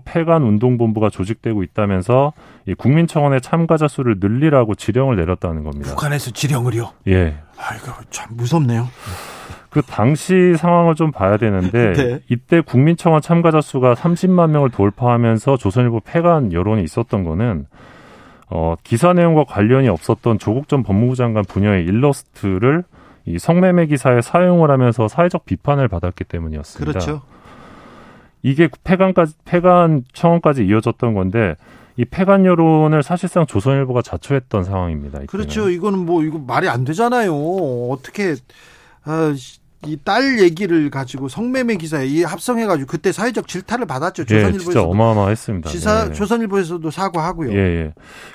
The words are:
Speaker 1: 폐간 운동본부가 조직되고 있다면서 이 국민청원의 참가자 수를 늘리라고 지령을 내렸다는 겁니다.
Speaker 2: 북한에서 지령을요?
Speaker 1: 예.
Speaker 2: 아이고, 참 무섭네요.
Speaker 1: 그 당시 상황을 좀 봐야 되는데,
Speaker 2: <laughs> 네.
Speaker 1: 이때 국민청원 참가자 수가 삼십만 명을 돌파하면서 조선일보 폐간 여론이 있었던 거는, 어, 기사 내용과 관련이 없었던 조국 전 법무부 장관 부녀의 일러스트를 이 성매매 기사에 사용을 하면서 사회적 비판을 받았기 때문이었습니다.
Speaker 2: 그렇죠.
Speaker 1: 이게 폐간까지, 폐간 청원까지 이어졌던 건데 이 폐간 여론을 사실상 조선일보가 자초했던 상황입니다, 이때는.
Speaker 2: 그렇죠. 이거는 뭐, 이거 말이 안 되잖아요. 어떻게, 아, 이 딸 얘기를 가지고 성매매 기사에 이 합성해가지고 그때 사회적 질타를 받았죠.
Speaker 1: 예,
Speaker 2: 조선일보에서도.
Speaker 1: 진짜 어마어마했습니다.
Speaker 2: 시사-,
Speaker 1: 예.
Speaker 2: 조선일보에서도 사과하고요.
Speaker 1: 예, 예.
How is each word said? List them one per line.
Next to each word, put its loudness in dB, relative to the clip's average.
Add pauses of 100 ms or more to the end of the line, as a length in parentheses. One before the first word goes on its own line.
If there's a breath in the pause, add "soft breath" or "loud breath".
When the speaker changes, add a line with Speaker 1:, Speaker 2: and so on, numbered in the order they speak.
Speaker 1:
폐간 0
운동본부가 2
조직되고 -4
있다면서 0 (340 loud breath)
이 -4
국민청원의 0
참가자 0
수를 0
늘리라고 2
지령을 0
내렸다는 -2
겁니다. -8
Speaker 2:
북한에서 -6
지령을요? -2 (180)
Speaker 1:
예. 2 (220)
Speaker 2:
아이고, -12 (160)
참 -16
무섭네요. 0 (800 loud breath)
Speaker 1:
그 -2
당시 2
상황을 2
좀 0
봐야 2
되는데, 2
Speaker 2:
<laughs> 0
네. 0
Speaker 1:
이때 0
국민청원 2
참가자 2
수가 2
삼십만 2
명을 2
돌파하면서 2
조선일보 0
폐간 0
여론이 0
있었던 -2
거는, -2 (840 loud breath)
어, -2
기사 2
내용과 4
관련이 2
없었던 -2
조국 -2
전 0
법무부 0
장관 0
부녀의 0
일러스트를 0 (440 soft breath)
이 -6
성매매 2
기사에 2
사용을 4
하면서 2
사회적 0
비판을 -2
받았기 -4
때문이었습니다. -8
Speaker 2:
그렇죠. -4 (1200 loud breath)
Speaker 1:
이게 2 (160)
폐간까지, 2 (100)
폐간 4
청원까지 2
이어졌던 0
건데 0 (400 loud breath)
이 0
폐간 2
여론을 4
사실상 -2
조선일보가 0
자초했던 -4
상황입니다, -6
이때는. -12
Speaker 2:
그렇죠. -4
이거는 -2
뭐, 0
이거 -6
말이 -4
안 -2
되잖아요. 0 (560)
어떻게, -4 (680 soft breath)
아, -2 (520)
이 -8
딸 0
얘기를 2
가지고 -8
성매매 -4
기사에 -4
이 0
합성해가지고 -2
그때 -4
사회적 -4
질타를 -6
받았죠. -6
Speaker 1:
예, -10
Speaker 2:
조선일보에서도. 0
Speaker 1:
진짜 2
어마어마했습니다. 0
Speaker 2:
시사-, 0
Speaker 1:
예. -8
Speaker 2:
조선일보에서도 -4
사과하고요. -4
Speaker 1:
예, -2
예. -2 (400 loud breath)